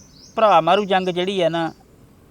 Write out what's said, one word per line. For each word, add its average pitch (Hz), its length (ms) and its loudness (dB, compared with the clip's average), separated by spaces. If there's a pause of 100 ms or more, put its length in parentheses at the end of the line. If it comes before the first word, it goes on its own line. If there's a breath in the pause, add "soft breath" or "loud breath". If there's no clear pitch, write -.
(360)
ਭਰਾ 202 240 4
ਮਾਰੂ 185 240 0
ਜੰਗ 185 240 -2
ਜਿਹੜੀ 185 340 -4
ਹੈ 160 60 2
ਨਾ, 165 240 -4 (580)